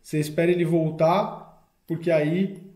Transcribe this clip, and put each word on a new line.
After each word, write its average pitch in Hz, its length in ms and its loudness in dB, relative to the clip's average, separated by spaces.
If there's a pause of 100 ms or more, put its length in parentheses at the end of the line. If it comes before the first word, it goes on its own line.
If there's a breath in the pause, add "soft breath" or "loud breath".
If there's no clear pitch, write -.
você - 180 -6
espera 165 320 0
ele 175 140 2
voltar, 165 960 0 (240)
porque 165 240 -4
aí 160 520 0 (140)